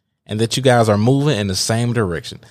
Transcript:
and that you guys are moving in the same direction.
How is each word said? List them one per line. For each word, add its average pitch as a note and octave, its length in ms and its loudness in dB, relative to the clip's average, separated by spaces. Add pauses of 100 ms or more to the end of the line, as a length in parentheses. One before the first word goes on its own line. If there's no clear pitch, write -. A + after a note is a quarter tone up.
(280)
and G#2+ 120 -6
that A2+ 160 0
you C3 60 -2
guys A#2+ 280 4
are G#2 80 4
moving C3+ 420 2
in G2+ 80 -2
the F#2 80 -4
same A#2 360 -2
direction. F#2+ 480 -4 (120)